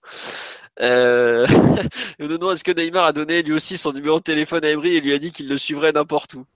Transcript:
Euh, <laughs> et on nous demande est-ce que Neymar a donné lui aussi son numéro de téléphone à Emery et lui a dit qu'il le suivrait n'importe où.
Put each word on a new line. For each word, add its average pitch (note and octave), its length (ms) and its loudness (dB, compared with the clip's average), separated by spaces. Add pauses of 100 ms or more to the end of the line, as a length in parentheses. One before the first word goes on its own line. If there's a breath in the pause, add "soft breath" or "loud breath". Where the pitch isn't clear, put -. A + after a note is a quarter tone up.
(800 loud breath)
Euh, B2 680 4
<laughs> - 760 2
et D3 40 -10
on D3 40 -8
nous D#3+ 100 -4
demande F3+ 160 -2
est-ce D#3+ 100 -6
que F3+ 80 -2
Neymar E3+ 340 0
a D3+ 60 4
donné D#3 320 0
lui D3+ 80 -2
aussi D#3 260 -2
son D3+ 140 -2
numéro D3 260 0
de - 60 -4
téléphone D#3 400 -2
à D3+ 60 2
Emery D#3 260 0
et D#3 60 2
lui C#3 120 0
a C#3+ 60 0
dit E3 120 -8
qu'il C#3+ 160 -14
le C#3 100 -4
suivrait D3+ 340 0
n'importe D3 420 -2
où. B2+ 120 -16 (100)